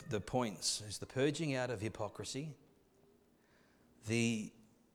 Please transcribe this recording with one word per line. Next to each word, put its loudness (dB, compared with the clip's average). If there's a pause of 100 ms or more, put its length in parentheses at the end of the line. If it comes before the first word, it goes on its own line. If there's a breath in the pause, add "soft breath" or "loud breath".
(100)
the 2
points 0
is -8
the -8
purging 2
out 0
of -2
hypocrisy, -4 (1500 loud breath)
the 4 (440)